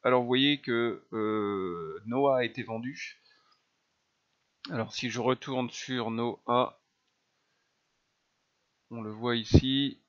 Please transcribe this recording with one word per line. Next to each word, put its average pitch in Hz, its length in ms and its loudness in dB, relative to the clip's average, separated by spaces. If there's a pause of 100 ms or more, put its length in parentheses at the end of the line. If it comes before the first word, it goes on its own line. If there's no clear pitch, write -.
Alors, 127 180 4
vous 120 60 -2
voyez 139 340 4
que, 117 420 0 (100)
euh, 98 920 -2
Noah 131 340 2
a 123 40 0
été 113 200 -6
vendu. 113 580 -10 (1500)
Alors, 110 240 -4
si 127 160 -4
je 113 120 -6
retourne 127 480 0
sur 120 420 -6
Noah, 120 680 0 (2000)
on 117 100 -10
le 107 100 -8
voit 117 240 -2
ici. 131 600 4 (120)